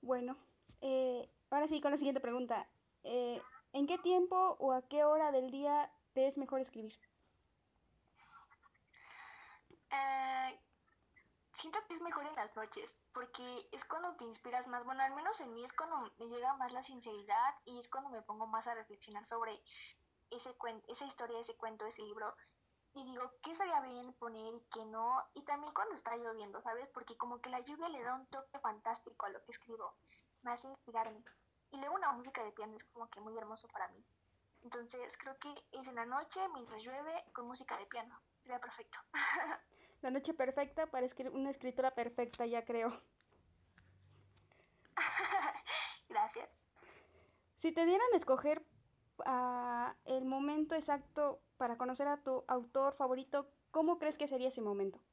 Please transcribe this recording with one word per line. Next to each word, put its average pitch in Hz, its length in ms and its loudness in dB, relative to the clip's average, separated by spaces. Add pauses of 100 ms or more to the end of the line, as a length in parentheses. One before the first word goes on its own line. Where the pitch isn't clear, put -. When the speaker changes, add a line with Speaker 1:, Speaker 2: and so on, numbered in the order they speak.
Speaker 1:
Bueno, 247 340 0 (440)
eh, 262 480 2 (220)
ahora 294 180 4
sí, 302 120 2
con 285 120 4
la 294 40 4
siguiente 277 240 2
pregunta. 240 480 0 (360)
Eh, 240 360 0 (320)
¿en 285 140 4
qué 349 120 2
tiempo 359 600 6
o 262 140 4
a 254 160 4
qué 294 160 6
hora 302 260 8
del 262 220 4
día 285 400 2 (220)
te 262 120 6
es 277 100 2
mejor 269 240 0
escribir? 220 380 -6 (3000)
Speaker 2:
Eh, 262 680 0 (920)
siento 330 340 -4
que 339 80 -8
es 330 60 -6
mejor 320 260 -2
en 302 100 -6
las 220 200 -4
noches, - 460 -8 (100)
porque 247 600 -8
es - 120 -8
cuando 339 320 -4
te 254 80 -10
inspiras 240 440 -4
más. 240 160 -4
Bueno, 262 180 0
al 269 120 2
menos 349 260 -2
en 247 140 -8
mí 233 100 -8
es 254 80 -10
cuando 311 460 -4
me 233 100 -10
llega 240 260 0
más 254 180 -4
la 254 100 -6
sinceridad 233 720 0 (100)
y 247 140 -12
es 240 100 -12
cuando 269 220 -6
me 226 120 -10
pongo 214 240 -6
más 220 200 -2
a 233 80 0
reflexionar 220 520 -12
sobre 226 360 -4 (680)
ese 262 280 -10
cuen-, 226 300 -6
esa 240 180 -8
historia, 240 340 -6
ese 233 160 -10
cuento, 220 300 -6
ese 226 160 -8
libro. 214 320 -6 (600)
Y 269 100 -12
digo, 254 260 -8 (120)
¿qué 311 100 -8
estaría 330 300 2
bien 247 320 -10
poner 226 400 -8
y 233 60 -12 (120)
qué 226 140 -6
no? 226 360 0 (120)
Y 285 100 -14
también 294 300 -4
cuando 339 200 0
está 233 220 -6
lloviendo, 220 460 -8
¿sabes? 240 320 -6
Porque 247 220 -12
como 240 240 -6
que 254 100 -8
la 254 100 -4
lluvia 302 300 -6
le 277 120 -6
da 247 120 -2
un 262 120 -8
toque 269 320 -10
fantástico 220 680 -4
a 196 40 -4
lo - 140 -12
que - 80 -14
escribo. 220 420 -10 (480)
Me 240 100 -2
hace 240 160 -6
inspirarme. 226 540 -4 (500)
Y 285 60 -10
luego 285 180 -2
una 349 160 4
música 247 300 -4
de 208 100 -4
piano 220 220 -8
es 220 100 -12
como 233 260 -12
que 202 100 -14
muy 220 160 -8
hermoso 220 320 -10
para 180 200 -6
mí. 185 140 -16 (600)
Entonces, 240 560 -8
creo - 200 -10
que 294 140 -10 (200)
es 262 160 -10
en 247 80 -8
la 226 100 -2
noche, 285 340 -2 (140)
mientras 226 280 -10
llueve, 285 420 -6 (100)
con 240 120 -8
música 254 300 -8
de 202 100 -8
piano. 233 320 -8 (240)
Sería 247 180 -6
perfecto. - 380 -14 (140)
<laughs> - 480 2 (420)
Speaker 1:
La 262 80 0
noche 277 240 0
perfecta 277 560 2
para 254 160 2
escri-, 254 260 -4
una 269 180 0
escritora 262 440 2
perfecta, 240 520 -2
ya 233 180 0
creo. 233 360 0 (2000)
Speaker 2:
<laughs> - 680 2 (440)
Gracias. 220 400 2 (1080)
Speaker 1:
Si 320 160 2
te 330 140 6
dieran 392 260 8
a 415 40 8
escoger, 294 460 4 (600)
ah, 247 800 2
el 262 220 2
momento 294 480 2
exacto 294 640 2 (160)
para 240 220 0
conocer 254 300 2
a 285 140 2
tu 262 260 2
autor 254 460 4
favorito, 262 540 2 (220)
¿cómo 320 280 6
crees 302 200 2
que 294 100 2
sería 262 200 2
ese 254 120 -2
momento? 202 400 0 (120)